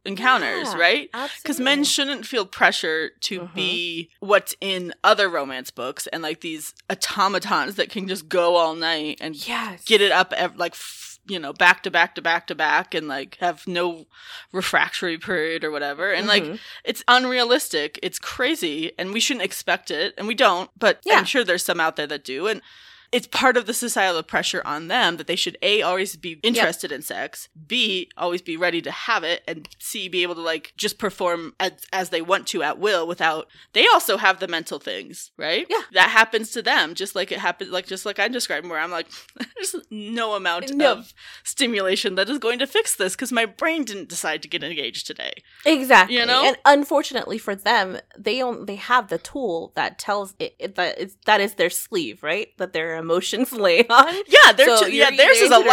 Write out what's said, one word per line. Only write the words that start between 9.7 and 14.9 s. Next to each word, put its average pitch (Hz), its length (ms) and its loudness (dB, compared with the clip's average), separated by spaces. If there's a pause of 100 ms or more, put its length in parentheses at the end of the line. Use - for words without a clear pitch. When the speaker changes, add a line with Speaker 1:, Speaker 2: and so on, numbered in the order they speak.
Speaker 1:
get 208 160 6
it 202 100 4
up - 240 2
ev-, 170 220 -4
like, 175 160 -6
f-, - 540 -16
you 190 120 -8
know, 147 140 -10
back 185 300 4
to 190 80 -6
back 175 240 2
to 165 60 -12
back 165 260 -2
to 175 80 -8
back 156 400 0
and, 151 120 -6
like, 135 320 -10
have 175 280 -4
no 175 400 -4 (440)
refractory 175 680 -2